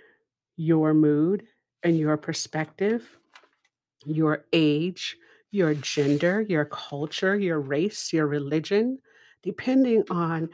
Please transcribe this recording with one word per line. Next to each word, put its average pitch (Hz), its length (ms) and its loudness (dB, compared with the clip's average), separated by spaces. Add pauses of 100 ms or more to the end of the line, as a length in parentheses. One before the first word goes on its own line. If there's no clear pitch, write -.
(560)
your 156 360 2
mood 156 520 4 (380)
and 170 160 2
your 151 200 0
perspective, 170 1000 -6 (880)
your 156 480 0
age, 160 640 0 (340)
your 170 240 2
gender, 147 680 0
your 165 240 0
culture, 156 680 -4
your 180 240 -2
race, 147 540 -4
your 156 140 2
religion, 156 720 -2 (440)
depending 240 680 2
on 165 440 -2